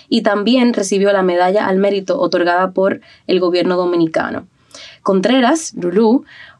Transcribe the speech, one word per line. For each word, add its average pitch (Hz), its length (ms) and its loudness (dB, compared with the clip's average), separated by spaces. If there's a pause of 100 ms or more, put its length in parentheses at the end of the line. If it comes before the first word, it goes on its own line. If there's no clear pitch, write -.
y 226 140 0
también 226 500 2
recibió 202 400 0
la 196 100 0
Medalla 180 420 2
al 190 120 0
Mérito 190 420 -2
otorgada 175 520 0
por 190 280 -2 (260)
el 185 140 0
gobierno 180 380 0
dominicano. 170 680 -2 (560)
Contreras, 240 720 0
Lulú, 214 500 0 (340)